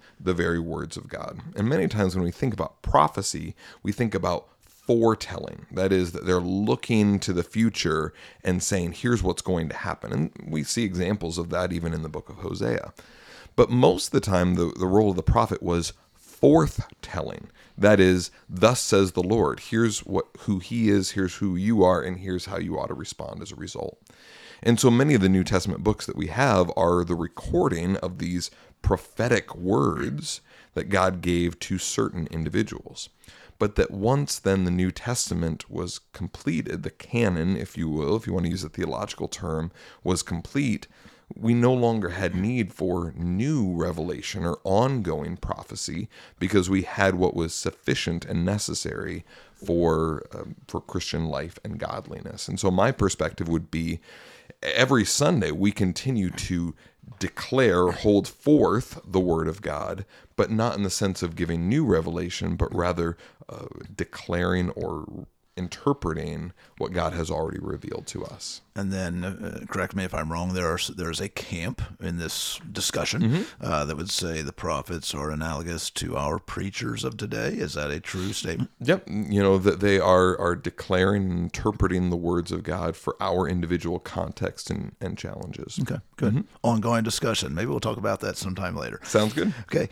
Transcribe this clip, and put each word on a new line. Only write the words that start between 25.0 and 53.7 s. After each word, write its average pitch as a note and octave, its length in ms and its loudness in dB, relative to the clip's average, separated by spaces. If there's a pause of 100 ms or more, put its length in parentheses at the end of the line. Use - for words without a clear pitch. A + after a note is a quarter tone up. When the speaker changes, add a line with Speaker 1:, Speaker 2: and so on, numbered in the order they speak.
Speaker 1:
of G#2+ 80 6
the F#2+ 80 6
New F#2 140 6
Testament F#2 400 0
books G#2 240 0
that - 80 -6
we - 120 -2
have F#2+ 480 4
are F2 280 4
the E2+ 120 -2
recording F2+ 800 0
of F2+ 200 -6
these F2 320 -4 (320)
prophetic - 760 0
words A2+ 840 0 (320)
that E2+ 160 -4
God F#2 320 2
gave F2 380 0
to - 180 -4
certain F2+ 540 -2
individuals. - 800 -4 (500)
But G#2 160 0
that - 160 4
once B2+ 480 0
then F#2+ 260 4
the F2+ 60 2
New F#2 200 2
Testament E2+ 800 -4
was F2 300 -8 (140)
completed, - 720 -4
the - 80 -6
canon, F#2+ 640 0
if - 200 -8
you E2 120 -2
will, D2+ 260 0
if A2+ 120 -4
you G#2 60 -2
want F2 120 0
to E2+ 60 0
use F#2 120 -4
a D#2 60 -8
theological D#2+ 580 -6
term, E2 440 -4 (320)
was F2 180 0
complete, - 640 -4 (480)
we A#2 200 2
no B2 180 6
longer A2+ 360 2
had F2+ 260 -2
need A2 360 0
for F2 460 -2
new G2 580 0
revelation E2+ 680 -4
or E2+ 180 -2
ongoing F#2+ 760 0
prophecy - 680 -6 (320)
because F#2+ 300 4
we F#2+ 140 2
had F#2+ 320 2
what F2+ 200 2
was E2 180 -2
sufficient - 720 -2
and E2+ 200 0
necessary - 800 -4 (280)
for, D#2+ 680 2 (100)
um, - 220 -12 (120)
for - 120 -6
Christian - 460 -4
life D2+ 380 -6
and E2+ 160 -8
godliness. - 680 -10
And F#2+ 120 -6
so G2 100 2
my G2 220 4
perspective E2+ 580 0
would D#2+ 220 0